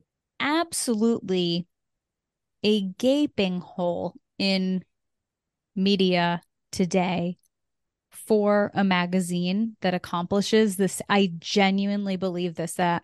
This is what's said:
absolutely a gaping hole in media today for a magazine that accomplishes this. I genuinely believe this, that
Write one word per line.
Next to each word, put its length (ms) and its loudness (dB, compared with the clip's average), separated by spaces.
absolutely 1300 0
a 180 2
gaping 800 0
hole 540 -6
in 460 0
media 640 2
today 680 0
for 600 2
a 100 0
magazine 1000 0
that 120 2
accomplishes 840 0
this. 320 0
I 300 2
genuinely 800 0
believe 380 -4
this, 200 -6
that 280 0